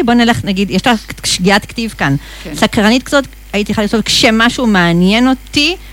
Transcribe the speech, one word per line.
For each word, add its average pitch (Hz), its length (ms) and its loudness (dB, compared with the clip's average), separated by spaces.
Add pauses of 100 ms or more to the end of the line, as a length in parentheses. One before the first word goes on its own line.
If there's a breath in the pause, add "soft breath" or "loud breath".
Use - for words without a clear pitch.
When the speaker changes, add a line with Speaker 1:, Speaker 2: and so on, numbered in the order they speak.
Speaker 1:
בוא 233 80 2
נלך, 240 320 0
נגיד, 196 260 -2
יש - 160 0
לה 247 60 4 (300)
שגיאת 196 420 0
כתיב 226 320 -8
כאן. 143 180 0 (280 loud breath)
Speaker 2:
כן. 156 120 -12
Speaker 1:
סקרנית 240 480 2
כזאת, 277 240 0 (260)
הייתי 202 180 -2
יכולה 208 140 -2
לכתוב, 214 160 0
"כשמשהו 233 680 0
מעניין 185 640 4
אותי, 294 460 -2 (180 loud breath)